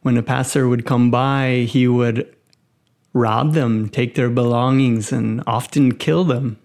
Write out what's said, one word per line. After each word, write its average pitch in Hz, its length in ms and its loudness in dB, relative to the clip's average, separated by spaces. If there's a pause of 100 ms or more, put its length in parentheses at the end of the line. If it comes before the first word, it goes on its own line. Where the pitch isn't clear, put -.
when 123 160 0
a 117 60 -2
passer 131 440 -2
would 120 180 0
come 120 260 2
by, 127 580 0
he 127 180 2
would 120 460 0 (800)
rob 123 400 2
them, 113 360 0
take 120 260 -4
their 123 140 0
belongings, 120 800 0
and 113 360 -4
often 127 460 0
kill 160 300 0
them. 127 420 -2